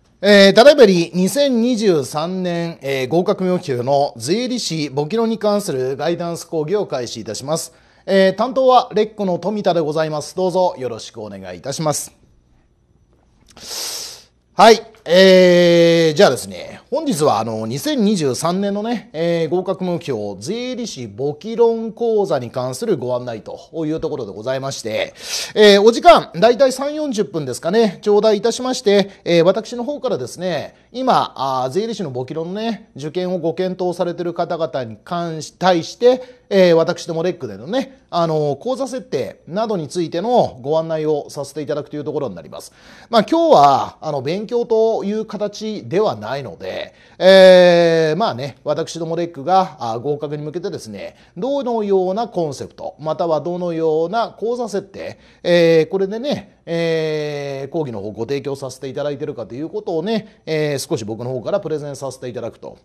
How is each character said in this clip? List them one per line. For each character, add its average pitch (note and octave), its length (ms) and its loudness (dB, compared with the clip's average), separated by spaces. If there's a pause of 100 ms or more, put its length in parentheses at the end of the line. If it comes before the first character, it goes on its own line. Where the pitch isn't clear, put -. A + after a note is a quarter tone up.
(200)
え G3 280 8
ー、 F#3+ 60 8
た A3 100 10
だ D4 80 12
い - 20 2
ま D4 60 4
よ A3+ 80 12
り E3+ 260 2
二 F#3 140 2
千 C4+ 320 2
二 A#3+ 160 2
十 F3+ 280 2
三 F3 380 -6
年、 E3+ 400 -4
え C3+ 220 -2
ー、 B2 40 -6
合 E3 140 2
格 F#3 220 -2
目 F3+ 180 -2
標 B2 220 -4
の C#3 320 0
税 F#3 320 -4
理 B3 100 -4
士 D3+ 320 -6
簿 D3 160 -4
記 D3+ 80 -6
論 A3+ 160 0
に A3 80 -4
関 G#3 240 0
す F#3+ 80 -6
る C3 260 -4
ガ D3 140 -4
イ E3 60 -2
ダ E3+ 120 -6
ン E3+ 80 -6
ス - 100 -16
講 D#3+ 160 -4
義 D#3+ 120 -4
を G#3 120 -2
開 B2+ 200 -6
始 A2+ 140 -12
い G2 40 -14
た G#2 120 -10
し B2 80 -12
ま D3+ 140 -2
す。 - 140 -10 (320)
え F#3+ 260 4
ー、 F#3 40 -2
担 A3+ 200 -4
当 C4 120 2
は B3+ 260 6
レ G#3+ 120 2
ッ G#3+ 100 -6
コ G#3 100 -6
の F3 140 -2
富 G3+ 240 -6
田 F3+ 100 2
で E3+ 60 0
ご D3+ 140 -2
ざ D#3+ 120 -2
い D#3 60 -4
ま D3+ 100 -4
す。 - 140 -14
ど F#3 140 -2
う - 20 0
ぞ F3+ 260 0
よ B2 120 -8
ろ A2 100 -8
し - 140 -16
く A2+ 100 -14
お G#2+ 60 -12
願 F#2+ 260 -14
い F2+ 40 -14
い - 20 -18
た C3+ 120 -8
し - 80 -8
ま D3+ 140 -2
す。 - 180 -10 (2500)
は A3 180 8
い。 G#3 100 4 (260)
え F3 1040 6
ー、 - 0 -
じ F#3 100 6
ゃ - 20 10
あ D3 40 6
で B2 60 0
す F#2+ 120 -12
ね、 F#2 320 -14 (100)
本 D#4 140 -4
日 F3 180 -2
は、 A#2 160 4
あ A2 60 -2
の、 A2 240 -6
二 C3 100 -6
千 C#4+ 240 -2
二 G3+ 140 2
十 C#3 180 0
三 F3 260 -4
年 G3+ 140 -4
の G#3 80 -6
ね、 A3+ 300 -6
え E3 320 -2
ー、 D3+ 40 -4
合 F3+ 140 -2
格 F#3+ 220 -6
目 F3 180 -4
標、 G#2 380 -6
税 A#3 340 -8
理 A3+ 140 -10
士 B2 180 -12
簿 B2+ 280 -8
記 A3 200 -12
論 A3+ 380 0
講 A3 340 0
座 D3+ 140 -2
に A#2 100 -8
関 B2+ 240 -6
す A#3+ 100 -8
る G#3 120 0
ご B2 180 -6
案 B2 100 -6
内 A#2 180 -10
と - 440 -10
い D#3 60 -4
う D#3+ 80 -6
と D#3+ 100 -6
こ D3+ 60 -6
ろ A#2+ 100 -8
で F#2+ 60 -12
ご G2+ 100 -14
ざ C3 140 -4
い - 20 -6
ま C3+ 140 -6
し - 100 -12
て、 G#2+ 320 -4 (400)
え G#3 240 8
ー、 - 20 4
お A3 120 8
時 - 100 -4
間、 C#4+ 320 8
だ G3+ 160 4
い A#3 80 0
た C4+ 80 6
い B3+ 60 0
三 C#4 240 -6
四 D4+ 160 -4
十 G#3 100 -2
分 D3+ 220 -4
で B2+ 100 -6
す - 60 -10
か E3 100 -4
ね、 G#3 320 2
頂 G#3 160 4
戴 G#3+ 160 4
い G#3 80 0
た A#3 80 0
し B3 120 -6
ま B3+ 120 -2
し - 80 -8
て、 G3+ 280 4 (140)
え E3+ 180 4
ー、 - 20 2
私 G#3+ 300 0
の A#3+ 100 -8
方 D4 160 -8
か B3 80 -4
ら F3 100 -2
で B2+ 80 -8
す C#3+ 140 -16
ね、 D#3 340 -6 (160)
今、 A3+ 460 0
あ C3 320 -2
ー、 - 20 -6
税 F3+ 120 -2
理 A3+ 120 -6
士 G#3 80 -8
の D3+ 80 -6
簿 B2 160 -8
記 D#3 80 -12
論 E3 180 -8
の G#3 80 -8
ね、 A3+ 360 -8
受 D3 160 -12
験 F3+ 200 -4
を F#3 60 -2
ご D#3+ 160 -2
検 F#3 260 -4
討 F3+ 160 -2
さ F#3 80 -2
れ E3+ 80 -2
て E3+ 100 -8
い - 20 -6
る E3+ 100 -6
方 E3+ 220 -4
々 D#3+ 260 -4
に A2 220 -10
関 E3+ 380 -6
し、 - 100 -16
対 F3 320 2
し - 100 -14
て、 B3 260 2 (280)
え F#3 240 6
ー、 - 20 6
私 E3 320 0
ど E3 80 -6
も D#3+ 80 -4
レ F3+ 80 -2
ッ F3 80 -8
ク C3 80 -10
で G2+ 100 -12
の A2 120 -16
ね、 B3+ 300 -6 (120)
あ E3+ 160 0
の、 D3+ 300 0
講 B3 200 -4
座 C4 100 -6
設 A#3+ 160 -10
定 A#2 440 -6
な G3+ 200 -4
ど A3 100 -2
に D3+ 120 -6
つ F3 140 -6
い D3+ 80 -6
て E3+ 100 -4
の G3 420 0
ご D3+ 160 0
案 D#3+ 100 -2
内 D#3 180 -4
を D3+ 220 -2
さ C#3+ 160 -10
せ - 100 -16
て D#3 80 -8
い C3+ 40 -10
た D3 80 -4
だ D3 80 -4
く - 80 -18
と D3+ 60 -12
い - 40 -8
う C3+ 40 -12
と D3+ 80 -6
こ C#3+ 80 -4
ろ C3 80 -4
に F#2+ 60 -10
な E2 80 -14
り D2 60 -20
ま D#2 120 -16
す。 - 120 -20 (380)
ま A3+ 100 4
あ、 - 80 4
今 E4 220 2
日 B3 40 8
は、 C#3 460 6
あ C3+ 100 -8
の、 C#3 120 -6
勉 F#3 240 -6
強 A#3+ 180 -4
と A3 400 0
い G3 80 -4
う G#3+ 140 -4
形 G#3 600 -8
で E3 140 -2
は F3+ 140 0
な G#2+ 240 -8
い C#3+ 60 -8
の F2 120 -14
で、 F#2 380 -12 (240)
え F3 960 8
ー、 - 20 -2
ま G#3+ 120 0
あ C3 60 -4
ね、 B2+ 280 -10
私 D3+ 380 -4
ど E3 60 -6
も E3 100 -6
レ E3+ 80 -2
ッ E3 80 -8
ク C3+ 100 -14
が、 F#3 380 0
あ A#2 180 -4
ー、 - 20 -8
合 C#3+ 180 -4
格 D3+ 180 -8
に D3 80 -10
向 D3+ 80 -10
け F3 80 -8
て G3+ 100 -8
で D3 80 -10
す - 80 -16
ね、 G2 300 -14 (200)
ど C4+ 280 -4
の A3+ 180 -2
よ F#3+ 280 2
う F#3+ 40 -4
な A3 140 -4
コ E3+ 200 -4
ン C3+ 60 -8
セ A2 120 -10
プ - 80 -20
ト、 - 260 -12
ま D#3 160 -4
た F3 100 -2
は D#3 140 0
ど F3 180 -6
の F3 140 -4
よ D#3+ 340 0
う - 20 -10
な G#3+ 200 -2
講 A#3 260 -6
座 A#3+ 140 -6
設 F#3+ 180 -6
定、 - 320 -14 (240)
え E3 460 4
ー、 - 0 -
こ F#3+ 100 -4
れ G3 80 0
で A3 140 -10
ね、 - 440 -8
え D3+ 1040 -4
ー、 - 40 -18
講 E3 100 -4
義 C3+ 120 -6
の G#2 80 -8
方 G#2 120 -10
ご G#2+ 100 -10
提 C3+ 180 -4
供 C3+ 140 -8
さ C3+ 160 -10
せ - 100 -18
て C#3 80 -10
い B2+ 60 -12
た C#3+ 80 -6
だ D3 80 -4
い C#3 80 -8
て D3 60 -10
い - 20 -6
る D3 80 -10
か A2 120 -10
と A2 100 -14
い C#3+ 60 -10
う D#3+ 60 -8
こ G#3 140 -10
と E3 160 -4
を D#3 60 -2
ね、 A3 420 -6
え D3+ 300 -2
ー、 - 20 -6
少 C3 180 -4
し A2 80 -10
僕 A2 200 -8
の B2 60 -6
方 B2+ 120 -6
か D3 80 -8
ら G3 100 0
プ - 100 -10
レ D#3 80 -4
ゼ C#3+ 120 -10
ン C3+ 60 -12
さ C#3 160 -10
せ - 80 -20
て B2+ 80 -12
い A#2+ 40 -10
た A#2 80 -10
だ A2 120 -10
く - 80 -20
と - 240 -18